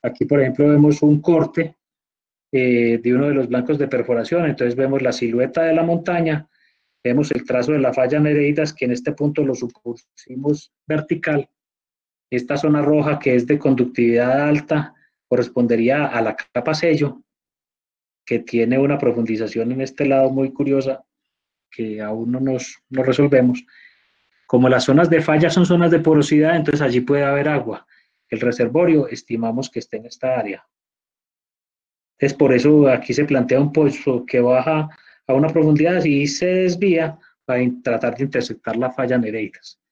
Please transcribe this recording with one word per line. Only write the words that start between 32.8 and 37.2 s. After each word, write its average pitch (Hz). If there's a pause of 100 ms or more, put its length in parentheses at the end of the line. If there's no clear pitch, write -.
aquí 123
se 147
plantea 131
un 147
pozo 135
que 127
baja 143 (360)
a 131
una 147
profundidad 156
y 143
se 160
desvía 180 (280)